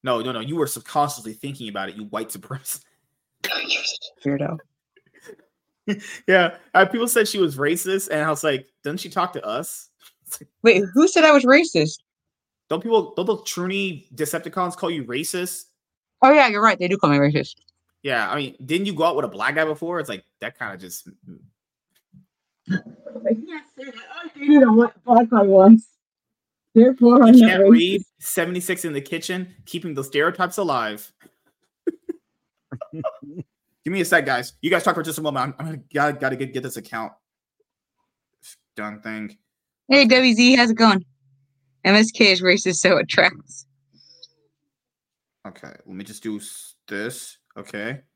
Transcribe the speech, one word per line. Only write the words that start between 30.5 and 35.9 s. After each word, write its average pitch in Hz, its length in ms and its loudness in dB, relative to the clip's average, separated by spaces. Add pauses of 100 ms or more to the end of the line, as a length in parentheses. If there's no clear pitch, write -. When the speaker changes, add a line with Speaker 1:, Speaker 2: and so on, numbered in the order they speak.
Speaker 1:
alive. 120 520 -6 (800)
<laughs> - 1040 -16
Give - 1000 -14
me 190 80 -4
a 165 40 -2
sec, 170 200 0
guys. 127 260 -6 (100)
You 160 80 -4
guys 175 140 0
talk 175 120 0
for 160 80 -8
just 151 140 -10
a 156 40 -10
moment. 139 240 -4
I'm, 139 140 -10
I'm 160 120 -10
gonna, 143 120 -14 (100)